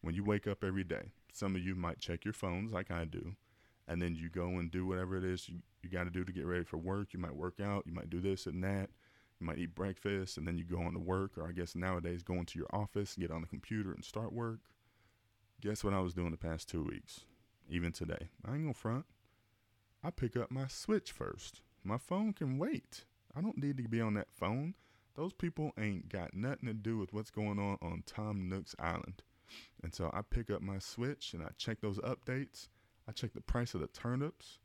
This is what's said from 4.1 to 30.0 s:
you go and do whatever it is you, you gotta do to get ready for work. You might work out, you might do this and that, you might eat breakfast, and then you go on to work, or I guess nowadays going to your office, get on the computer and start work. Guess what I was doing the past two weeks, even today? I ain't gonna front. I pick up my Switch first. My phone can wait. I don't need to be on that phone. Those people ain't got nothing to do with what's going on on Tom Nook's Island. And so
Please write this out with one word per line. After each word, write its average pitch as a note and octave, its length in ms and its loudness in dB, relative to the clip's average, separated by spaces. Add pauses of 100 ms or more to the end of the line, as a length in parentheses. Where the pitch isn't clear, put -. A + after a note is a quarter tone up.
you E2 140 -2
go F2 180 0
and F2 220 2
do F#2 160 2
whatever F#2 320 2
it F#2 60 2
is F#2 240 0
you, F2 120 -8 (220)
you F2+ 80 -8
gotta F2+ 200 2
do F#2 140 0
to F2+ 80 -2
get F2 140 -2
ready F2 180 2
for E2 140 -4
work. F#2+ 360 0
You F#2 60 -4
might E2 160 -2
work F2 260 -2
out, G2+ 240 2
you E2 80 -6
might E2+ 160 -4
do F2 100 0
this F#2+ 280 2
and F2+ 160 0
that, G2 260 2 (500)
you E2+ 80 -2
might E2 120 0
eat E2+ 160 -2
breakfast, F#2+ 640 0
and D#2 100 0
then E2+ 100 2
you E2+ 80 0
go F2 160 2
on E2+ 120 2
to F2 60 0
work, F#2 380 2
or D#2+ 100 -2
I F2+ 60 -4
guess F2 220 -2
nowadays F2 460 2
going F2 260 0
to - 120 -6
your D#2 140 -2
office, G2+ 420 0
get E2+ 160 0
on E2 100 -2
the E2 60 -4
computer G#2 460 -2
and - 100 -8
start A2 300 -4
work. A2+ 260 -2 (1040)
Guess G#2+ 240 2
what G2 80 6
I F#2+ 80 6
was F2+ 120 2
doing F2 180 2
the D#2+ 60 -2
past E2 300 -2
two D#2+ 160 2
weeks, - 400 -4 (460)
even E2+ 240 2
today? - 340 -2 (180)
I B2 100 -2
ain't D#3 80 0
gonna D3 100 0
front. A#2+ 320 0 (1000)
I E3+ 80 -2
pick A#2+ 240 0
up A#2+ 160 2
my C3+ 160 0
Switch - 460 0
first. - 480 -6 (200)
My G#2 160 0
phone G3+ 360 0
can C3+ 240 0
wait. - 480 -2 (280)
I C#3+ 60 -4
don't G3+ 180 0
need C#3 200 2
to A#2+ 100 -2
be A2+ 140 2
on A2 140 4
that - 160 0
phone. C3 440 0 (400)
Those E3+ 180 -2
people D#3+ 460 0
ain't G#2 300 0
got F2+ 240 -2
nothing B2 340 0
to A2 60 0
do A2 240 0
with G2 160 -2
what's G#2+ 180 -2
going G#2 260 2
on G2+ 240 2
on E2+ 240 -2
Tom G#2 440 0
Nook's F#2+ 280 -2
Island. E2+ 460 -2 (580)
And E2 140 -4
so E2+ 180 2